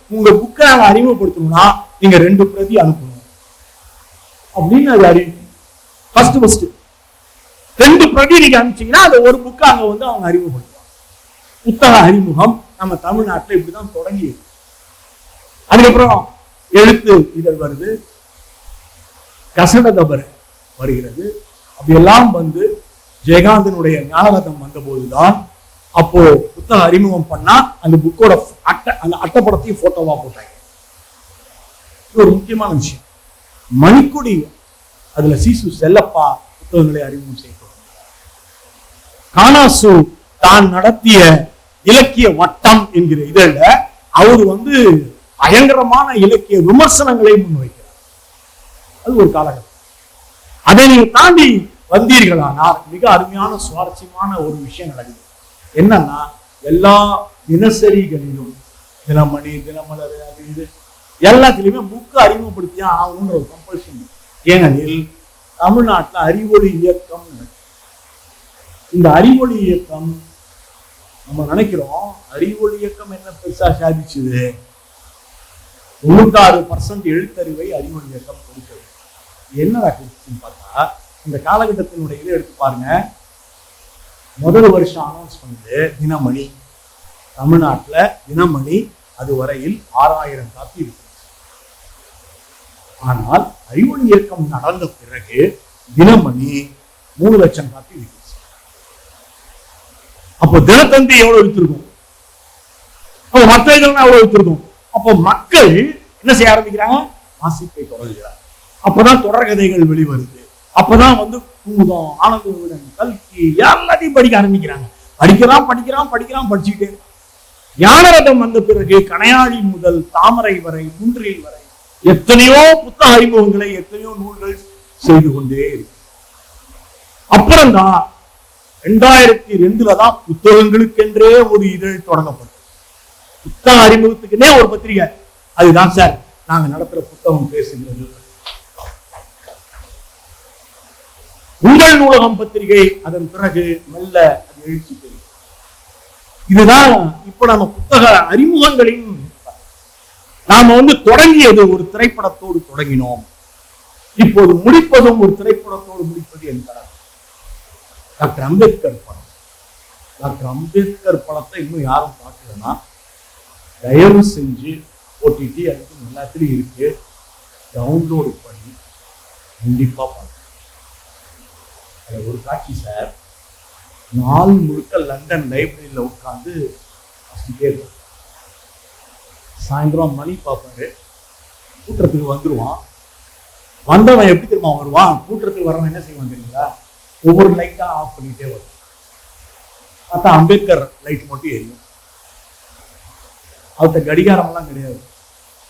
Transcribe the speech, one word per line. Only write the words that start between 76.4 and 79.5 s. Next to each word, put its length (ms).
பர்சன்ட் 420
எழுத்தறிவை 540
அறிவொளி 320
இயக்கம் 380
கொடுத்தது. 360